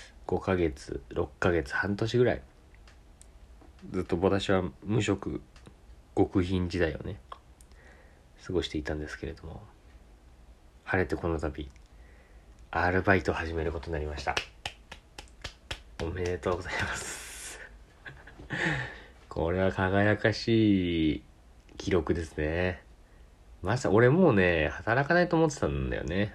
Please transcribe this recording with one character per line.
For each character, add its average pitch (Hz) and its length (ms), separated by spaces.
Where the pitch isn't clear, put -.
五 90 120
ヶ 95 160
月、 82 540
六 - 300
ヶ 92 120
月、 85 220
半 98 220
年 113 240
ぐ 123 40
ら 110 120
い、 - 60
ず 90 120
っ - 20
と 87 180
私 98 300
は 92 100
無 110 180
職、 - 400
極 98 240
貧 90 260
時 87 120
代 80 160
を - 80
ね、 87 160
過 - 80
ご 87 120
し - 60
て 78 100
い 73 40
た 78 120
ん 76 40
で 76 80
す - 120
け - 80
れ 73 60
ど - 120
も、 80 160
晴 92 200
れ - 40
て - 80
こ - 120
の 82 120
度、 73 300
ア 87 180
ル 90 140
バ 98 120
イ 87 60
ト - 120
を - 20
始 82 180
め 82 100
る 80 80
こ 80 80
と - 80
に 82 60
な 78 60
り 76 80
ま 73 100
し 71 60
た。 - 100
お 82 60
め 90 160
で 90 160
と 92 140
う - 20
ご 85 80
ざ - 80
い - 100
ま 90 140
す。 - 640
<laughs> - 800
こ 82 220
れ 92 80
は 95 120
輝 101 460
か 110 160
し 92 840
い - 60
記 - 140
録 85 240
で 82 100
す - 100
ね。 85 460
ま 101 160
さ、 85 140
俺 120 180
も 165 220
う - 20
ね、 87 360
働 123 380
か 175 60
な 180 80
い 170 80
と 170 60
思 160 120
っ - 40
て - 80
た - 80
ん 69 240
だ 57 60
よ - 60
ね、 98 320